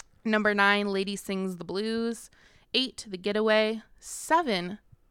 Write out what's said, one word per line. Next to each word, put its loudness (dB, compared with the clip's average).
Number 2
nine, 4
Lady -2
Sings -4
the -10
Blues. -4
Eight, -2
The -10
Getaway. 2
Seven, 0